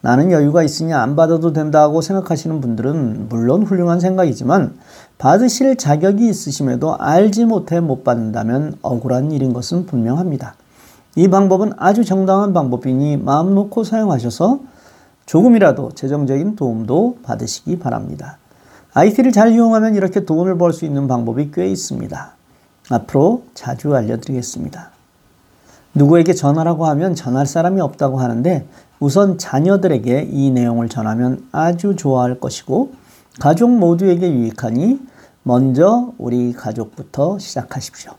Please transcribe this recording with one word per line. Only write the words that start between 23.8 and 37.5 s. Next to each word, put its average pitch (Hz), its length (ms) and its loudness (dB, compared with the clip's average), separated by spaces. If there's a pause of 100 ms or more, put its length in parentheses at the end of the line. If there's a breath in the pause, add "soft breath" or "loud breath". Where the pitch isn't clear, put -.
알려드리겠습니다. 120 960 -6 (1080 soft breath)
누구에게 160 380 4
전화라고 160 520 0
하면 156 280 0
전할 131 320 -2
사람이 175 340 -2
없다고 147 380 -2
하는데 127 480 -2 (320 soft breath)
우선 185 400 2
자녀들에게 147 920 0
이 139 200 0
내용을 117 380 0
전하면 117 640 -4
아주 170 420 -2
좋아할 127 460 0
것이고 151 520 -4 (460 loud breath)
가족 175 320 4
모두에게 175 600 2
유익하니 123 680 -2 (440 loud breath)
먼저 135 760 2
우리 123 340 -2
가족부터 123 840 -6
시작하십시오. - 800 -12